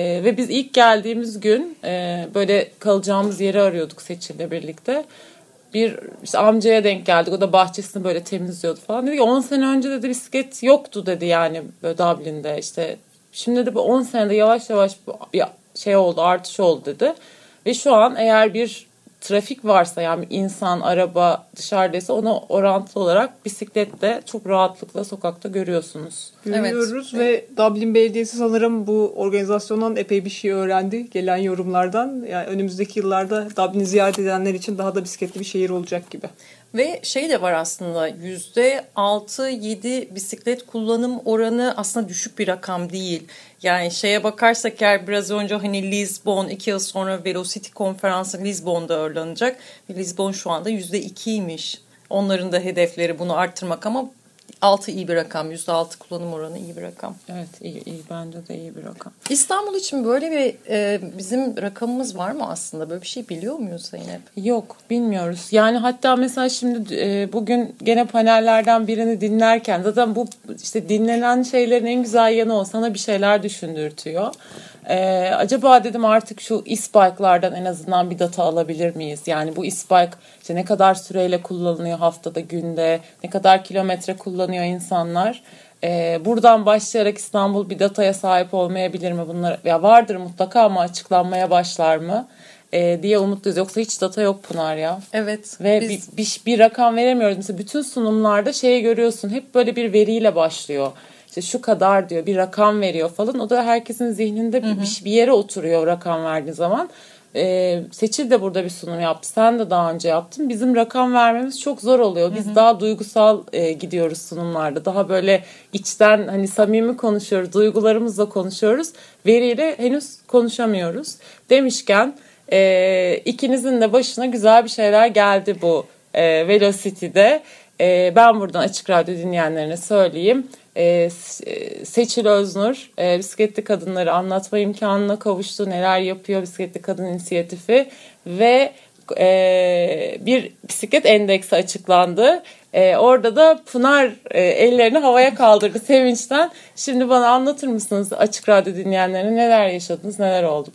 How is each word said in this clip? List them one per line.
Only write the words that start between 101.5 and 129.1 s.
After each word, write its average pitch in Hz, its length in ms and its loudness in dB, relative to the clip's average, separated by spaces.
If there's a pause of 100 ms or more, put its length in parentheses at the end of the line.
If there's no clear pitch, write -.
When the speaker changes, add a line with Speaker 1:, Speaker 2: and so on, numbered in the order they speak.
Speaker 1:
kadar 190 480 2
diyor, 165 160 -4
bir 196 100 -2
rakam 208 460 2
veriyor 165 280 -2
falan. 220 300 -4
O 220 100 -6
da 240 160 2
herkesin 233 460 -2
zihninde 220 520 -2
bir, 220 40 -2
Speaker 2:
Hı 214 40 0
hı. 202 100 -4
Speaker 1:
bir, 202 240 -6
bir 202 60 -4
yere 233 200 4
oturuyor 170 560 0
rakam 170 360 -2
verdiği 160 300 -4
zaman. 190 360 -2 (460)
Ee, 180 440 0 (120)
Seçil 220 380 -4
de 208 120 4
burada 190 220 -2
bir 175 60 -6
sunum 170 300 -10
yaptı. 165 280 -4
Sen 226 320 2
de 208 100 -4
daha 170 240 0
önce 170 160 -4
yaptın. 175 400 -2
Bizim 240 260 0
rakam 247 380 0
vermemiz 240 480 2
çok 285 200 -6
zor 254 180 4
oluyor. 180 360 2
Biz 214 100 -4
Speaker 2:
Hı 208 60 -8
hı. 208 40 0
Speaker 1:
daha 226 240 6
duygusal, 214 640 2 (120)
e, 165 180 0
gidiyoruz 165 500 -4
sunumlarda. 156 640 -6
Daha 196 240 -2
böyle 185 340 2 (300)
içten, 208 540 6
hani 196 200 -2
samimi 220 500 2
konuşuyoruz, 208 560 -2
duygularımızla 214 760 2
konuşuyoruz. 214 600 -2 (360)
Veriyle 240 520 2
henüz 254 400 -2 (100)
konuşamıyoruz. 226 880 0 (340)
Demişken, 254 680 2 (360)
e, 185 760 2
ikinizin 254 560 0
de 214 120 2
başına 247 320 2
güzel 226 380 6
bir 226 60 -8
şeyler 214 380 4
geldi 202 540 2
bu, 170 240 2 (280)
e, 165 340 2
Velocity'de. 202 920 4 (400)
E, 180 340 4
ben 226 240 8
buradan 180 200 -4
Açık 190 300 -4
Radyo 175 260 2